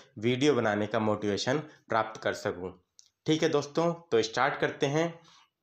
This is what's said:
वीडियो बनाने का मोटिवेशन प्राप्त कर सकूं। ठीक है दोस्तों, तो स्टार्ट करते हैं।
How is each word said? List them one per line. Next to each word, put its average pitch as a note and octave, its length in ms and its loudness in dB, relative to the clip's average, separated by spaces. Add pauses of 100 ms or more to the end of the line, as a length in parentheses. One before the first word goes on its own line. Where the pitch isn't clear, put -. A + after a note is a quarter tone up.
(180)
वीडियो B2 360 2
बनाने G#2 320 2
का A2+ 120 -2
मोटिवेशन G#2+ 600 0 (300)
प्राप्त A2 340 -2
कर G2+ 120 0
सकूं। F2+ 380 -6 (540)
ठीक D#3 160 2
है D#3+ 60 4
दोस्तों, D#3 440 0
तो A#2 300 0
स्टार्ट C3 380 0
करते C#3+ 260 -2
हैं। D#3+ 340 -2 (420)